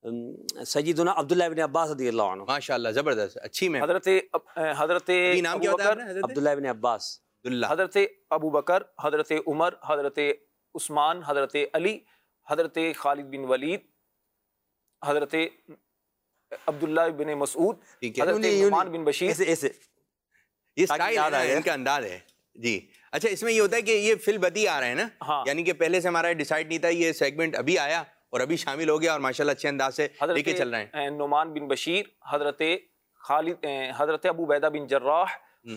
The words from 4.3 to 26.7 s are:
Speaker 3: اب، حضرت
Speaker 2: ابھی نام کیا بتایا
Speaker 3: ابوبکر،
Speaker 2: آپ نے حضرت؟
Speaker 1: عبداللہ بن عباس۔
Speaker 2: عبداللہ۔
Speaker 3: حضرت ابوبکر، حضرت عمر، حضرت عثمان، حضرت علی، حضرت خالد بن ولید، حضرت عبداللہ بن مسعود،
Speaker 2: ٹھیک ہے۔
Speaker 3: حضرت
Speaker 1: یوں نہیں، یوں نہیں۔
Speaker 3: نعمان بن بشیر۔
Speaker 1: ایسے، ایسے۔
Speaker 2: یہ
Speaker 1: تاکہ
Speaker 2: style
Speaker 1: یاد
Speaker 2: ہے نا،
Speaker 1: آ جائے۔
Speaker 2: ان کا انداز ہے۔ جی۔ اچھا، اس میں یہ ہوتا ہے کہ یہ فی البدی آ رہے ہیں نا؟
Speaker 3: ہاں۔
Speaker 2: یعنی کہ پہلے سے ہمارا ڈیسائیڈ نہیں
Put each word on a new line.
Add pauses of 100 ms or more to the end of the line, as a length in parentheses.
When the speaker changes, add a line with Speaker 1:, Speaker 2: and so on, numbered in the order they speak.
Speaker 3:
اب، (380)
حضرت
Speaker 2:
ابھی
نام
کیا
بتایا
Speaker 3:
ابوبکر،
Speaker 2:
آپ
نے
حضرت؟
Speaker 1:
عبداللہ
بن
عباس۔
Speaker 2:
عبداللہ۔
Speaker 3:
حضرت (320)
ابوبکر، (200)
حضرت (160)
عمر، (140)
حضرت (560)
عثمان،
حضرت (180)
علی، (500)
حضرت (180)
خالد
بن
ولید، (1300)
حضرت (1300)
عبداللہ (160)
بن
مسعود، (240)
Speaker 2:
ٹھیک
ہے۔
Speaker 3:
حضرت
Speaker 1:
یوں
نہیں،
یوں
نہیں۔
Speaker 3:
نعمان
بن
بشیر۔
Speaker 1:
ایسے،
ایسے۔ (1040)
Speaker 2:
یہ
Speaker 1:
تاکہ
Speaker 2:
style
Speaker 1:
یاد
Speaker 2:
ہے
نا،
Speaker 1:
آ
جائے۔
Speaker 2:
ان
کا
انداز
ہے۔ (360)
جی۔ (240)
اچھا،
اس
میں
یہ
ہوتا
ہے
کہ
یہ
فی
البدی
آ
رہے
ہیں
نا؟ (140)
Speaker 3:
ہاں۔
Speaker 2:
یعنی
کہ
پہلے
سے
ہمارا
ڈیسائیڈ
نہیں